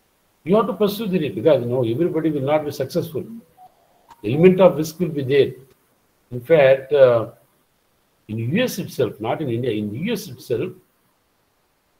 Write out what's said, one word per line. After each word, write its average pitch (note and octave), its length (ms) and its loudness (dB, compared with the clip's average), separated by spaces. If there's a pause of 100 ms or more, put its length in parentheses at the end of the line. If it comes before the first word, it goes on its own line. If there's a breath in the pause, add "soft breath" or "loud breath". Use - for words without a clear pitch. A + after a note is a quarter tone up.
(440)
You F3+ 120 2
have A3+ 120 2
to B3 40 -6
pursue G#3 360 -2
the F3+ 100 0
risk D3 160 -4
because, C3+ 260 2
you A#2+ 80 -6
know, B2+ 160 0
everybody D#3 460 -2
will C#3+ 100 -2
not D3 240 0
be D3 60 -6
successful. C3+ 560 -6 (960)
Element E3 360 4
of F3 180 6
risk D#3 200 -8
will F3 100 -2
be C#3+ 140 -6
there. B2+ 300 2 (800)
In B2 100 -8
fact, C3+ 540 4
uh, A#2+ 380 4 (960)
in A2 100 -8
U C#3+ 260 -2
S - 140 -6
itself, C3 420 -4
not C#3+ 220 -4
in C3+ 80 -6
India, A#2 220 -2
in G#2 220 -4
U F#3 180 -6
S - 160 -8
itself, A#2+ 440 -6 (1300)